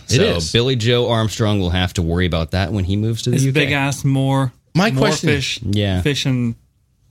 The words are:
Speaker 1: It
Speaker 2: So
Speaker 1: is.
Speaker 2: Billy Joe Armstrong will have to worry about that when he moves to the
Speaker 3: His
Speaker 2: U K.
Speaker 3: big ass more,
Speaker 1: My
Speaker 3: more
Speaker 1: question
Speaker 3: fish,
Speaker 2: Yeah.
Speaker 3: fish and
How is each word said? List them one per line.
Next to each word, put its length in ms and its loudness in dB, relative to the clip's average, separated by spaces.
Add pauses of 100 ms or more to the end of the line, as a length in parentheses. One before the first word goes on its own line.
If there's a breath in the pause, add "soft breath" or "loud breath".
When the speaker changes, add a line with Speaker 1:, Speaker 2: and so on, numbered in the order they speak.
Speaker 1:
It 80 2
Speaker 2:
So 60 4
Speaker 1:
is. 280 -2
Speaker 2:
Billy 240 2
Joe 340 0
Armstrong 500 0
will 100 0
have 240 0
to 80 -2
worry 240 0
about 260 -2
that 220 -2
when 100 0
he 140 -2
moves 260 -2
to 60 -2
the 60 0
Speaker 3:
His 100 2
Speaker 2:
U 80 0
K. 120 2
Speaker 3:
big 80 -2
ass 300 -2
more, 480 0 (220)
Speaker 1:
My 180 2
Speaker 3:
more 140 0
Speaker 1:
question 240 0
Speaker 3:
fish, 320 -2
Speaker 2:
Yeah. 400 0
Speaker 3:
fish 240 -2
and 300 -2 (560)